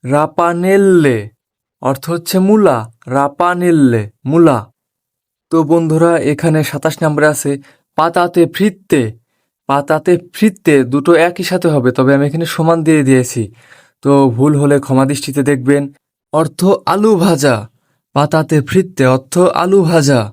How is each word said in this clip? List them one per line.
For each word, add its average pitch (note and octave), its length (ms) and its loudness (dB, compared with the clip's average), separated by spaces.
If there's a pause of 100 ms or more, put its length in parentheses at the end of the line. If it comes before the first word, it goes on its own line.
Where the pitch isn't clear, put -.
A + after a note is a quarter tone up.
রাপানেল্লে F3 1120 2 (640)
অর্থ C3+ 280 -4
হচ্ছে E3+ 280 -6
মূলা। G3 380 2 (320)
রাপানেল্লে, C#3+ 960 0 (220)
মূলা। D3+ 340 2 (960)
তো E3 120 0
বন্ধুরা, E3 480 0 (200)
এখানে D#3 320 -2
সাতাশ D3+ 360 -6
নম্বরে D3+ 260 0
আছে D3 240 -2 (480)
পাতাতে F3 480 0
ফ্রিত্তে। F3 560 -2 (680)
পাতাতে D#3 440 -2 (200)
ফ্রিত্তে F#3+ 420 0 (100)
দুটো C#3+ 280 -2 (140)
একই F3 180 -6
সাথে F3 240 -4
হবে, C3+ 240 0
তবে C3+ 220 0
আমি C#3 120 0
এখানে D#3+ 200 -4
সমান E3 380 -2
দিয়ে D#3 180 2
দিয়েছি, C3 400 0 (600)
তো C#3 60 0 (200)
ভুল C3 260 0
হলে C#3+ 240 0
ক্ষমা C3 260 0
দৃষ্টিতে C#3 360 -4
দেখবেন। C#3 400 0 (500)
অর্থ D#3 280 -2 (260)
আলু G#3 300 2
ভাজা। D3+ 400 0 (580)
পাতাতে D3+ 480 0
ফ্রিত্তে F3+ 440 -2
অর্থ C3 280 -2 (280)
আলু F#3+ 200 2
ভাজা। D3 380 2 (120)